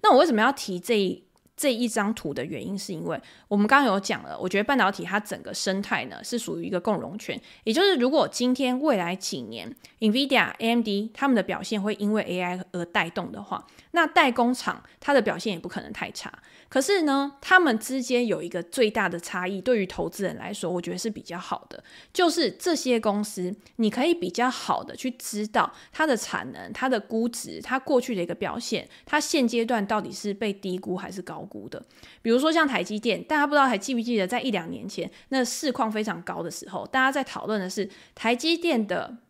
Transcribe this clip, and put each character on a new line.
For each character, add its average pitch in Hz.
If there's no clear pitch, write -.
那 415
我 247
为 339
什 311
么 214
要 254
提 185
这 214
一， 185
这 285
一 233
张 214
图 147
的 127
原 101
因， 196
是 196
因 160
为 165
我 208
们 202
刚 269
刚 233
有 190
讲 196
了， 71
我 185
觉 196
得 208
半 185
导 202
体 180
它 185
整 214
个 -
生 190
态 190
呢， -
是 -
属 170
于 170
一 185
个 180
共 190
荣 -
圈， -
也 220
就 294
是 392
如 247
果 302
今 247
天 254
未 285
来 180
几 147
年 110
，nvidia、 247
A 226
M 233
D 214
他 -
们 269
的 208
表 -
现 196
会 208
因 208
为 214
A 180
I 180
而 175
带 175
动 175
的 202
话， -
那 330
代 311
工 240
厂 -
它 -
的 269
表 196
现 202
也 -
不 -
可 185
能 -
太 -
差。 -
可 269
是 370
呢， 277
他 370
们 262
之 254
间 247
有 165
一 170
个 175
最 220
大 208
的 170
差 180
异， 190
对 233
于 180
投 170
资 190
人 165
来 127
说， 196
我 175
觉 175
得 180
是 214
比 214
较 175
好 -
的， -
就 349
是 302
这 339
些 247
公 214
司， 185
你 220
可 247
以 339
比 339
较 240
好 -
的 -
去 254
知 214
道 214
它 311
的 262
产 -
能、 90
它 -
的 247
估 226
值、 82
它 -
过 269
去 247
的 180
一 -
个 170
表 180
现、 -
它 302
现 285
阶 233
段 226
到 214
底 -
是 202
被 202
低 190
估 180
还 190
是 190
高 160
估 -
的。 -
比 226
如 233
说 302
像 320
台 220
积 208
电， 214
大 302
家 285
不 285
知 294
道 277
还 247
记 254
不 233
记 233
得 190
在 233
一 262
两 175
年 170
前， 175
那 262
市 262
况 226
非 214
常 175
高 170
的 165
时 -
候， 185
大 -
家 262
在 277
讨 -
论 208
的 185
是 190
台 233
积 320
电 320
的 190